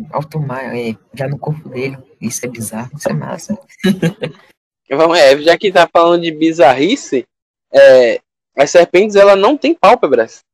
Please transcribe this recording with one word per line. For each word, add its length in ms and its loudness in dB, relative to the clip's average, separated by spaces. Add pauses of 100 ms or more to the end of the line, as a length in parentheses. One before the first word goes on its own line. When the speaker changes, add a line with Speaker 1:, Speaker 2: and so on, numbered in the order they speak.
(100)
Speaker 1:
alto 300 -10
mar, 340 -12
é, 220 -10 (160)
já 160 -10
no 100 -10
corpo 300 -12
dele, 300 -10 (200)
isso 280 -10
é 20 -12
bizarro, 480 -14
isso 140 -12
é 20 -4
massa. 460 -10 (260)
<laughs> 1040 -8
Speaker 2:
Vamos, 280 2
é, 240 6
já 160 2
que 120 -4
tá 220 2
falando 300 2
de 100 -8
bizarrice, 920 0 (440)
é, 480 6 (380)
as 140 0
serpentes, 440 2
ela 220 6
não 220 0
tem 160 -2
pálpebras, 680 0 (120)